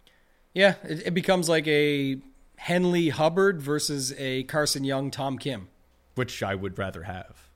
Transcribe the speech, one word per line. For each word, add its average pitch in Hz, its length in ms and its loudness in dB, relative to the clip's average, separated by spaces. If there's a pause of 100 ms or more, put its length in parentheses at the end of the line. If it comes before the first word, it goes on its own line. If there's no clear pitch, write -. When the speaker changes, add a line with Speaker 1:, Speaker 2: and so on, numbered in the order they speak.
(540)
Speaker 1:
Yeah, 185 200 6 (100)
it, 165 240 -6
it 175 60 0
becomes 180 340 2
like 160 180 2
a 143 520 2 (380)
Henley 175 540 2
Hubbard 170 500 2
versus 139 560 -4
a 131 280 -4
Carson 147 400 0
Young 135 260 -2
Tom 135 260 -4
Kim. 110 320 -8 (460)
Speaker 2:
Which 123 280 -4
I 98 120 0
would 95 240 -6
rather 95 240 -6
have. 90 340 -12 (200)